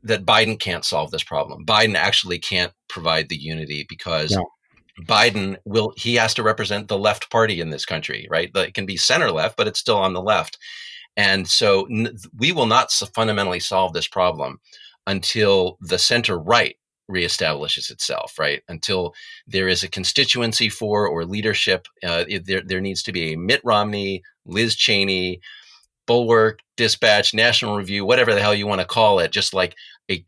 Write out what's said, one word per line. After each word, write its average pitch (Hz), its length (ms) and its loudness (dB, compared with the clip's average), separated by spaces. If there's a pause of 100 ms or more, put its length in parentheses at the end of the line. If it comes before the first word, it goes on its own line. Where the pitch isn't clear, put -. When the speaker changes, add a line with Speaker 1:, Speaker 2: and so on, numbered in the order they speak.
Speaker 1:
that 110 220 -2
Biden 110 340 2
can't 90 260 -4
solve 78 260 -2
this 82 120 -6
problem. - 420 -6
Biden 110 300 4
actually 90 440 0
can't 90 340 -2 (160)
provide 80 400 -2
the 82 80 -6
unity 76 520 -8
because 80 420 -4
Speaker 2:
No. 95 140 0 (600)
Speaker 1:
Biden 104 600 2
will, 113 300 0
he 120 200 -2
has 113 200 2
to 117 80 -2
represent 107 440 -2
the 104 100 -2
left 101 340 0
party 107 300 2
in 80 80 -4
this 73 160 -8
country, 78 440 -6
right? 85 240 -2
The, 95 140 2
it - 60 -16
can 98 120 -6
be 95 120 -6
center 135 340 2
left, - 260 -2
but 107 100 2
it's 101 120 -4
still 107 180 2
on 95 160 2
the 90 80 -4
left. 95 360 0 (600)
And 98 300 2
so 98 420 4
n-, 113 260 -4 (220)
we 135 140 0
will 147 140 2
not 117 200 4
s-, - 280 -2
fundamentally 101 460 0
solve 92 340 0
this 82 140 -4
problem 78 520 -2 (480)
until 98 720 2
the 90 160 -2
center 113 400 0
right 90 380 2 (340)
reestablishes 82 800 -2
itself, - 480 -6
right? 73 300 -2
Until 87 460 -4 (340)
there 95 200 -2
is 92 160 0
a 92 60 -8
constituency 117 800 0
for 104 380 0
or 82 180 -4
leadership, 101 600 -2 (160)
uh, 85 240 -2
it, 92 180 -6
there, 95 160 -2
there 92 200 -4
needs 95 220 -4
to 110 80 -8
be 82 220 -4
a 80 40 -6
Mitt 92 260 0
Romney, 104 580 0 (240)
Liz 113 300 -2
Cheney, 95 640 0 (640)
Bulwark, 113 540 4 (180)
Dispatch, 107 560 4
National 110 420 2
Review, 101 300 -4
whatever 120 280 4
the 101 80 4
hell 104 120 4
you 104 140 0
wanna 95 180 0
call 104 340 4
it, 82 120 2
just, 101 220 0
like, 90 220 0 (340)
a, 90 180 -4